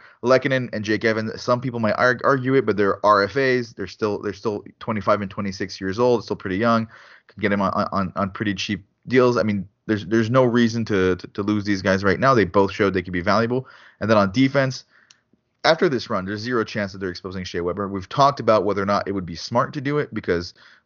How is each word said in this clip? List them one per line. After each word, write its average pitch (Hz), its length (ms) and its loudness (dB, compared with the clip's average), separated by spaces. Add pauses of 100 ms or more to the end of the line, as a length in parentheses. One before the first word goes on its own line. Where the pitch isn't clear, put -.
(240)
Lehkonen 131 480 2
and 107 140 -6
Jake 107 180 0
Evans, 110 380 -2
some 123 180 0
people 123 200 -6
might 107 140 2
arg-, 123 300 2
argue 131 300 2
it, 131 120 4
but 107 120 0
they're 101 260 2
R 98 200 6
F 95 140 -4
As. 127 360 0
They're 98 140 -10
still, 104 340 -4
they're 101 120 -6
still 104 300 -6 (160)
twenty-five 107 420 0
and 98 100 -8
twenty-six 98 500 -8
years 95 160 -4
old. 120 260 2
Still 104 120 -6
pretty 95 220 -4
young. 113 300 2 (400)
Can - 140 -20
get 104 100 2
'em 101 100 0
on, 95 100 0 (200)
on, 95 240 -2
on 98 140 -2
pretty 101 240 -4
cheap 98 320 -6 (220)
deals. 123 280 4
I 120 60 2
mean, 101 260 -2 (200)
there's, 104 180 -2
there's 110 240 0
no 131 140 4
reason 117 420 2
to, 92 300 2
to, - 120 -10
to - 140 -6
lose 104 240 0
these 101 160 -2
guys 98 220 2
right 95 160 2
now. 131 160 4
They 104 100 4
both 95 260 2
showed 98 220 0
they 92 80 -2
could 90 120 -8
be 90 80 -4
valuable. 117 460 -2 (320)
And 104 80 -4
then 110 100 4
on 98 140 2
defense, 135 540 0 (800)
after 165 260 4
this 120 200 -4
run, 95 160 -4
there's 104 160 -6
zero 117 220 -2
chance 104 280 -6
that 98 80 -14
they're 95 100 -4
exposing 92 340 -10
Shea 87 180 -6
Weber. 90 260 -4
We've 98 220 -8
talked 139 300 2
about 110 240 4
whether 98 180 0
or 98 40 -2
not 101 220 0
it 98 60 -4
would 95 120 -6
be 85 100 -12
smart 120 380 -4
to 151 80 -8
do 143 160 -4
it 143 160 -4
because 87 400 -2 (320)